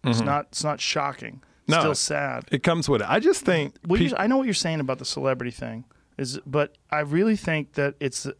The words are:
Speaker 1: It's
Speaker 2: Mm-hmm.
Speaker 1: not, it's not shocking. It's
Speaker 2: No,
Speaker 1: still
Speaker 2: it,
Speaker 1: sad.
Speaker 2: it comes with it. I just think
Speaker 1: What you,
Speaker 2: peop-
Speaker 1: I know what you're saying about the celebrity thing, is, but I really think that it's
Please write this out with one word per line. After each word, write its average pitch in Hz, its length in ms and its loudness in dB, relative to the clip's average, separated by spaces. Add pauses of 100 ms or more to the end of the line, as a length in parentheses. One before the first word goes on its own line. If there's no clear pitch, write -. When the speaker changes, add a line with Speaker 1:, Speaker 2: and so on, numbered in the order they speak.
Speaker 1:
It's 117 140 2
Speaker 2:
Mm-hmm. 117 80 0
Speaker 1:
not, 143 240 0
it's - 140 -6
not 151 160 -2
shocking. 139 600 -4 (220)
It's - 100 -2
Speaker 2:
No, 165 60 6
Speaker 1:
still 151 120 4
Speaker 2:
it, 131 40 0
Speaker 1:
sad. 127 560 -2
Speaker 2:
it 139 100 0
comes 165 260 2
with 117 140 4
it. - 80 -2
I 170 100 4
just 330 240 2
think 160 300 0 (100)
Speaker 1:
What 180 160 2
you, - 100 4
Speaker 2:
peop- - 100 -2
Speaker 1:
I 202 80 2
know 262 100 4
what 269 80 0
you're 202 80 0
saying 160 260 0
about 131 200 -2
the 127 40 -12
celebrity 131 460 -2
thing, 117 340 -10 (320)
is, 131 300 -6
but 147 320 -2 (140)
I 151 80 0
really 175 340 2
think 156 380 -2
that 143 260 0
it's 139 280 -4 (140)